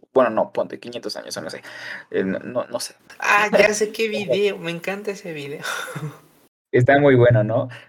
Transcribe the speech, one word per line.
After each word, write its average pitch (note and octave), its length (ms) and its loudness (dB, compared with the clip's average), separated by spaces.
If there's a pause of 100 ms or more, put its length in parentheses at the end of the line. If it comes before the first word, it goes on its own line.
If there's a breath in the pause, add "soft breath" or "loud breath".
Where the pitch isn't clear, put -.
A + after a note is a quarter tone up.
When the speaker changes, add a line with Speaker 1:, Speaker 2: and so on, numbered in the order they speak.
(140)
Speaker 1:
bueno, B2 160 6
no, G#2+ 240 -2
ponte, G2+ 260 -6
quinientos A#2 380 -12
años, - 180 -12
o F#2+ 60 -8
no D#2 80 -12
sé, - 140 -12 (480 loud breath)
eh, F#2+ 120 0
no, F#2+ 140 -2
no, B2 300 -6
no A#2+ 120 -8
sé. - 140 -10 (240)
Speaker 2:
Ah, G#3 340 2
ya G#3+ 220 6
sé G#3+ 180 -2
qué A3 160 -2
Speaker 1:
<laughs> - 0 -
Speaker 2:
video, G3+ 520 0
me E3+ 100 -6
encanta F#3+ 400 -8
ese F#3+ 240 -10
video. C#3+ 300 -10
<laughs> - 1080 -12
Speaker 1:
Está C3 280 4
muy C#3+ 160 6
bueno, A#2+ 280 6
¿no? A#2 260 -2 (200 loud breath)